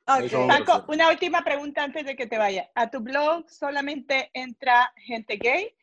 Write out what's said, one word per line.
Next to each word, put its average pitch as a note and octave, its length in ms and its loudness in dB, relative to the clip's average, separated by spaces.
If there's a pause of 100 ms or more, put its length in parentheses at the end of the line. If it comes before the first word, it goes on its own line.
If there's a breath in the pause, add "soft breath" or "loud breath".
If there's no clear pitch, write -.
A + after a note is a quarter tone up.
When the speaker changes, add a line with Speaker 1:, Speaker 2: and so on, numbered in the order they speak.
Speaker 1:
A C4 140 4
eso B3 220 -2
Speaker 2:
Ok. B3+ 60 2
Speaker 1:
vamos - 180 6
Speaker 3:
Paco, F4+ 60 6
Speaker 1:
ahora. - 160 0
Speaker 3:
una D#4+ 220 4
última E4+ 320 0
pregunta D4 420 -4
antes C#4+ 200 -8
de C4+ 100 -8
que C4 120 -8
te A3 120 -6
vaya. G3 360 0
¿A A#3 160 -2
tu C4 100 -8
blog D4 480 -2
solamente C#4+ 840 -4
entra B3 600 2
gente A3+ 400 -8
gay? C#4+ 340 0 (120)